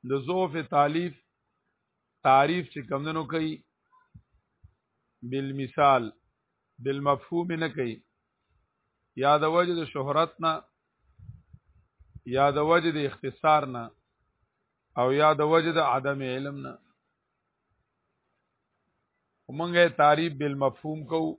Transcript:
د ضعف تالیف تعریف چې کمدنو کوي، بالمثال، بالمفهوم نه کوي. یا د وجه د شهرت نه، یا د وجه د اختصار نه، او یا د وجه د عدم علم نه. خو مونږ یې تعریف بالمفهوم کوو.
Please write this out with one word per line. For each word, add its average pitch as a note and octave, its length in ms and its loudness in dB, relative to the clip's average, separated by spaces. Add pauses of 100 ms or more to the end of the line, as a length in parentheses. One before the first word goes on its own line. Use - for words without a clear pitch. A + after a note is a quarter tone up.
(120)
د C3+ 180 -2
ضعف F3+ 260 -2 (220)
تالیف D3+ 420 0 (1040)
تعریف C#3+ 460 4
چې - 80 -14 (100)
کمدنو D#3 400 -4
کوي، D#3+ 240 -4 (1800)
بالمثال، C3+ 720 0 (760)
بالمفهوم C#3+ 720 -4 (140)
نه D#3+ 140 -4
کوي. A#2+ 180 -6 (1300)
یا C#3+ 80 4 (120)
د - 20 0 (100)
وجه F3 240 2
د D#3 140 -6
شهرت D3 420 -2 (100)
نه، D#3+ 60 2 (1800)
یا C#3 100 2 (120)
د D3+ 120 0
وجه E3+ 280 2
د - 20 -4 (120)
اختصار D3 560 0 (100)
نه، A#2 60 -10 (1120)
او B2+ 120 2 (140)
یا D3+ 80 8 (120)
د - 0 - (120)
وجه E3 260 4
د - 20 2 (140)
عدم C#3 320 -4
علم C#3 400 -8
نه. B2+ 60 -14 (2750)
خو - 160 -20
مونږ E3+ 240 -4
یې E3+ 220 4
تعریف D3+ 280 4 (120)
بالمفهوم C#3+ 560 -4 (140)
کوو. D#3+ 260 -2